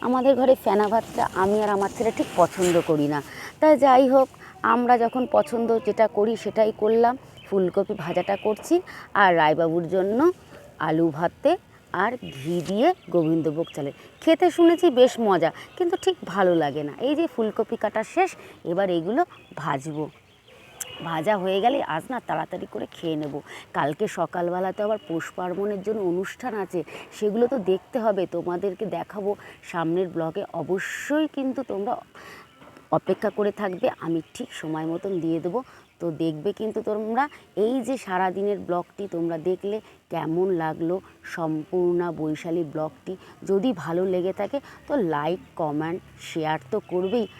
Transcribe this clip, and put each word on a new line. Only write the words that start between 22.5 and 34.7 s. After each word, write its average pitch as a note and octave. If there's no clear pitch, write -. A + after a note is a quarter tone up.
করে -
খেয়ে D#3+
নেব। D3+
কালকে D#3
সকালবেলা F3+
তো F#3
আবার G#3
পৌষ E3
পার্বণের F#3+
জন্য G#3+
অনুষ্ঠান F#3+
আছে, F#3
সেগুলো G#3+
তো C4+
দেখতে F#3
হবে, G3+
তোমাদেরকে F3+
দেখাবো F#3
সামনের F3
ব্লগে। E3
অবশ্যই G3
কিন্তু C4
তোমরা G3+
অপেক্ষা F#3+
করে G#3
থাকবে, G3+
আমি E3
ঠিক -
সময় D#3+